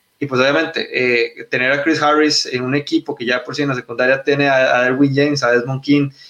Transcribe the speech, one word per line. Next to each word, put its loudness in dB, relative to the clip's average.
Y, -4
pues, -2
obviamente, 0
eh, -2
tener -2
a 0
Chris -2
Harris 2
en -6
un -2
equipo -4
que -10
ya -2
por -12
sí -2
en -2
la -4
secundaria -2
tiene 2
a, 4
a 2
Derwin 2
James, 0
a 2
Desmond -2
King 2